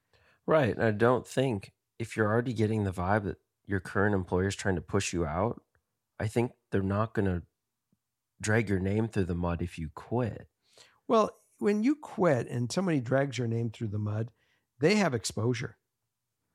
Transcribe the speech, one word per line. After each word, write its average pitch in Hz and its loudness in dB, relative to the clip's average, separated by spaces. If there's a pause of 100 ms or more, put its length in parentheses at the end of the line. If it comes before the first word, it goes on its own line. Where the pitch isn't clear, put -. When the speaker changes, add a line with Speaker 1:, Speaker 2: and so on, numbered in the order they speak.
(460)
Speaker 1:
Right. 156 4
And - -4
I 113 4
don't 117 4
think, 131 -2 (260)
if - -8
you're 110 2
already 120 0
getting 107 0
the 98 -2
vibe 95 0
that - -6 (280)
your 98 0
current 104 2
employer 92 0
is 98 -4
trying 98 0
to 80 -2
push - -2
you 85 0
out, 87 -2 (580)
I - -2
think 120 -2 (180)
they're 98 0
not 101 -2
gonna 92 0 (1000)
drag 107 2
your 98 0
name 104 0
through 104 0
the 87 -2
mud 87 -2
if 90 -6
you 80 -8
quit. 113 -6 (600)
Speaker 2:
Well, 226 4 (280)
when 208 2
you 269 2
quit 170 0
and 120 -4
somebody 175 0
drags 131 0
your 123 -2
name 117 -2
through 113 -8
the 104 -4
mud, 107 -4 (500)
they 170 6
have 180 2
exposure. 117 -4 (760)